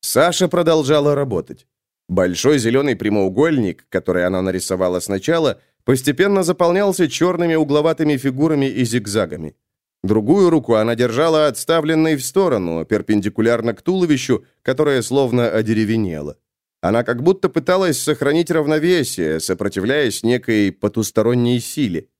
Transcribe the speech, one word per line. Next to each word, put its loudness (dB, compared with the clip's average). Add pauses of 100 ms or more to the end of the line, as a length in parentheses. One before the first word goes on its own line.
Саша 0
продолжала 2
работать. -6 (400)
Большой 2
зелёный 0
прямоугольник, 0
который -2
она 0
нарисовала -2
сначала, -2 (260)
постепенно 2
заполнялся 0
чёрными 0
угловатыми 0
фигурами 0
и 0
зигзагами. -4 (480)
Другую 4
руку 2
она 2
держала 0
отставленной 0
в -6
сторону, -2
перпендикулярно 0
к -12
туловищу, 0 (160)
которое 0
словно 0
одеревенело. -2 (440)
Она 0
как -4
будто 2
пыталась 0
сохранить 0
равновесие, 0
сопротивляясь -2
некой 0
потусторонней 0
силе. -4 (120)